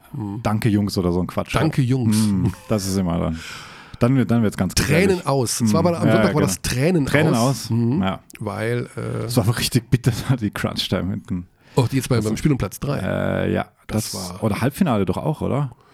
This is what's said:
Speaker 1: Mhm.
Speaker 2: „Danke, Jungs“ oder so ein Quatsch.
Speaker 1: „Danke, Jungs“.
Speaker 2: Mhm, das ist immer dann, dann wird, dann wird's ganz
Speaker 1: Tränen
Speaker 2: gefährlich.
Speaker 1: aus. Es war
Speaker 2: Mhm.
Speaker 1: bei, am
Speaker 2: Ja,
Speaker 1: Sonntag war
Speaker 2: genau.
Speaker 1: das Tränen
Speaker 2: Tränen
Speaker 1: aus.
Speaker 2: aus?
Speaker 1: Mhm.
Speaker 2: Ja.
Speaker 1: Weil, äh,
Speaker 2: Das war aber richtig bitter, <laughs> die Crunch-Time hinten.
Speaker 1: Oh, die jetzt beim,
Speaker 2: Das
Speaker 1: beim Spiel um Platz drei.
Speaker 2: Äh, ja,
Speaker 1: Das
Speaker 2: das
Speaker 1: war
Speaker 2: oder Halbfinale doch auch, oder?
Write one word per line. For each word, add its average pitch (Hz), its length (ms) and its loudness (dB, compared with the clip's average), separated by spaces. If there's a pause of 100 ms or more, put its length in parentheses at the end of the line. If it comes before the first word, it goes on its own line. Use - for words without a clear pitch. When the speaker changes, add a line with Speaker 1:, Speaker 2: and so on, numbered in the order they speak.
(120)
Speaker 1:
Mhm. 107 300 -8
Speaker 2:
„Danke, 107 260 0
Jungs“ 104 300 2
oder 87 140 2
so 87 80 2
ein 85 80 0
Quatsch. - 260 -6
Speaker 1:
„Danke, 143 280 0
Jungs“. 113 440 2
Speaker 2:
Mhm, 101 260 2 (160)
das 104 180 0
ist 95 100 0
immer 87 220 0
dann, 82 200 -2 (640)
dann 127 160 4
wird, 120 160 2
dann 117 100 4
wird's 104 140 0
ganz 90 180 0
Speaker 1:
Tränen 151 280 2 (160)
Speaker 2:
gefährlich. 170 80 -12
Speaker 1:
aus. 139 340 0
Es 110 120 4
war 101 100 4
Speaker 2:
Mhm. - 40 4
Speaker 1:
bei, - 100 2
am 113 100 2
Speaker 2:
Ja, 110 60 6
Speaker 1:
Sonntag 110 120 4
war 104 100 2
Speaker 2:
genau. - 120 4
Speaker 1:
das 190 160 -4
Tränen 143 440 2
Speaker 2:
Tränen 147 280 2
Speaker 1:
aus. 120 320 2
Speaker 2:
aus? - 40 -6
Speaker 1:
Mhm. 117 320 2
Speaker 2:
Ja. 95 180 -2 (200)
Speaker 1:
Weil, 110 560 -4
äh, 117 260 -6
Speaker 2:
Das 117 140 -4
war 113 100 4
aber 117 120 2
richtig - 320 -2
bitter, 123 220 2
<laughs> 110 280 -2
die 104 100 -2
Crunch-Time - 600 -4
hinten. 95 360 -6 (300)
Speaker 1:
Oh, 127 140 2
die 135 60 -2
jetzt 127 120 -2
beim, 123 100 0
Speaker 2:
Das 110 80 -2
Speaker 1:
beim 107 100 -2
Spiel 151 160 2
um 127 60 -2
Platz 98 200 -6
drei. 139 220 -6
Speaker 2:
Äh, 95 520 -2
ja, 95 140 -2 (220)
Speaker 1:
Das - 240 -4
Speaker 2:
das - 20 -8
Speaker 1:
war 92 300 -8
Speaker 2:
oder 101 160 -2
Halbfinale 120 460 0
doch 87 100 -2
auch, 151 240 -4
oder? 117 320 -2 (220)